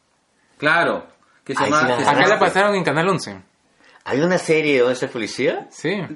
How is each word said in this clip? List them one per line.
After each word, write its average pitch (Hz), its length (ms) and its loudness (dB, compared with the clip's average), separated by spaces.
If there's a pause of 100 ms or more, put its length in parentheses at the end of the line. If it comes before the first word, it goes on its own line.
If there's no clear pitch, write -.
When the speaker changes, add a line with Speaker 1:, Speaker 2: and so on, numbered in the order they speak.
(560)
Speaker 1:
Claro. 151 500 0 (380)
Que 135 100 -8
se 135 100 -2
Speaker 2:
Ay, 139 60 -2
Speaker 1:
llama, 151 120 4
Speaker 2:
sí, - 60 2
la 123 100 0
Speaker 1:
que 139 60 -2
se 143 60 2
Speaker 3:
Acá 139 100 2
Speaker 1:
llama 202 140 4
Speaker 3:
la 208 60 -2
pasaron 196 340 2
en 185 100 -2
Canal 151 240 0
once. 113 280 -4 (680)
Speaker 2:
¿Hay 127 160 -2
una 175 180 2
serie 156 360 2
de 127 60 4
Dónde 123 140 4
ser 131 160 -6
policía? 127 600 -4
Speaker 3:
Sí. - 200 -6 (260)